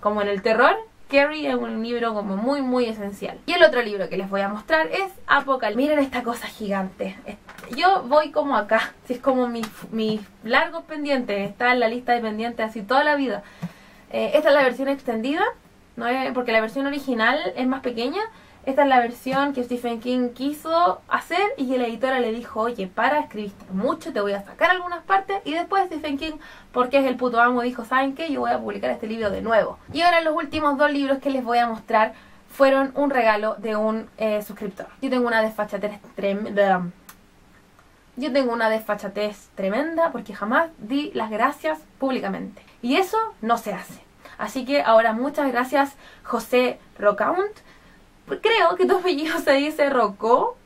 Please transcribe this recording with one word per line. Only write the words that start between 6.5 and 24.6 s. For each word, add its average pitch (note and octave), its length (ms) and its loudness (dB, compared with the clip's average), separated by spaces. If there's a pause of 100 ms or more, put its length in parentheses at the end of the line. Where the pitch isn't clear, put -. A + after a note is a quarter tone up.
Es, G3+ 100 -14 (400)
yo F4+ 260 4
voy D4 280 4
como C#4+ 260 0
acá, A3 360 0 (140)
si B3+ 80 -6
es A#3+ 60 -12
como B3+ 280 2
mi, A#3 140 -6 (280)
mis A3 300 -2 (220)
largos E4 420 0
pendientes, C4+ 640 -4
está B3 240 0
en B3+ 80 2
la A3+ 80 2
lista A#3+ 240 -2
de A#3+ 80 0
pendientes A3 460 -4
así A3 160 -10
toda C4+ 220 2
la D4+ 100 2
vida. C#4 280 -2 (680)
Eh, A3 240 -2
esta D4+ 140 4
es C#4 60 6
la D4 80 6
versión C4 260 0
extendida, C#4 540 -2 (540)
¿no? A#3 100 -6
Eh, C4 280 -2
porque B3 180 -2
la A3 80 4
versión C4+ 260 -4
original C4+ 520 0 (180)
es B3+ 100 -2
más C4+ 140 -2
pequeña. B3+ 400 -4 (460)
Esta C4+ 160 2
es C#4+ 60 4
la C4 120 6
versión C4 540 -2
que B3 100 -4
Stephen A#3+ 360 -6
King B3 340 -2
quiso D4+ 720 0
hacer - 340 -2 (140)
y B3+ 140 -4
que C4 80 0
la B3 80 0
editora B3 340 -2
le A3+ 120 0
dijo, A#3 280 -8
"Oye, A3+ 260 -4
para, C4 340 0
escribiste G#3 520 -10
mucho, C#4 400 -4
te G#3+ 80 -2
voy G3+ 120 -2
a G3 100 -6
sacar - 280 0